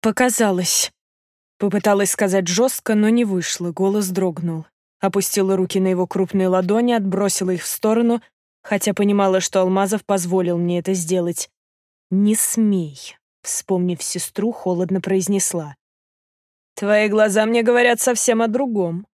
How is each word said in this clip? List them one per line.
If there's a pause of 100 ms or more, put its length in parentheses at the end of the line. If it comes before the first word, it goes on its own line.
«Показалось». (680)
Попыталась
сказать
жестко,
но
не
вышло,
голос
дрогнул. (360)
Опустила
руки
на
его
крупные
ладони,
отбросила
их
в
сторону, (420)
хотя
понимала,
что
Алмазов
позволил
мне
это
сделать. (600)
«Не
смей», (260)
вспомнив
сестру,
холодно
произнесла. (1000)
«Твои
глаза
мне
говорят
совсем
о
другом». (120)